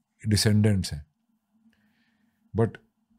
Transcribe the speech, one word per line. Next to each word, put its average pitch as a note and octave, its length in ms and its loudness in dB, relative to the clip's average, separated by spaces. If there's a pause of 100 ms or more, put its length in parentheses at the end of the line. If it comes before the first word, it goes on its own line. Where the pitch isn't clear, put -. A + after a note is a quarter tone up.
(280)
डिसेंडेंट्स G#2 680 2
हैं। D2 120 -14 (1500)
But A2+ 120 0 (500)